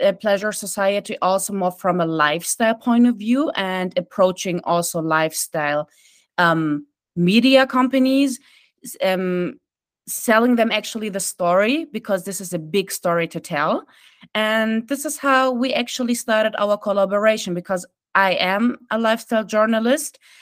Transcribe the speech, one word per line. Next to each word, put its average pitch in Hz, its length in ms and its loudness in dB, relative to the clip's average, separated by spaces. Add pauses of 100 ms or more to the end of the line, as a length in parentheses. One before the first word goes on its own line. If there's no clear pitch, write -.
uh, 196 120 2
Pleasure 202 380 -2
Society 202 720 -4
also 190 320 0
more 180 180 -2
from 180 280 -2
a 165 60 0
lifestyle 165 720 0
point 240 320 4
of 240 80 2
view 240 400 -2
and 185 420 -4
approaching 185 680 0
also 170 380 -2
lifestyle, 156 880 -2 (480)
um, 160 480 2 (300)
media 240 500 6
companies, 262 760 2 (440)
s-, - 200 -14
um, 185 560 -2 (480)
selling 240 480 2
them 226 160 2
actually 214 380 -4
the 190 100 -6
story, 202 720 0
because 208 320 -4
this 190 160 -8
is 180 140 -10
a 175 60 -2
big 180 300 -4
story 170 380 -2
to 165 140 -10
tell. 170 440 -4 (480)
And 220 540 0
this 277 180 -4
is 294 120 -8
how 262 340 2
we 247 220 -2
actually 240 420 -2
started 220 420 0
our 208 200 0
collaboration, 202 760 0
because 180 320 -4 (300)
I 190 180 4
am 202 440 0 (140)
a 220 60 -2
lifestyle 226 460 0
journalist. 226 760 0 (220)